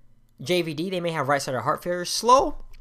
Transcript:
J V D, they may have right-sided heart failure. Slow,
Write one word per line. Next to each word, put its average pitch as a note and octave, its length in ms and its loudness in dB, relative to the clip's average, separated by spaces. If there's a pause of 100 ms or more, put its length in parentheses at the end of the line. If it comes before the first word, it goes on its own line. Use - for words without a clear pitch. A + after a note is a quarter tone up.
(420)
J F3 220 0
V D#3+ 100 -6
D, D#3+ 160 -4
they F#3 100 -4
may E3+ 120 -2
have D3+ 160 -2
right-sided C3+ 340 0
heart C#3+ 220 0
failure. F3 220 -4
Slow, B3 600 4 (160)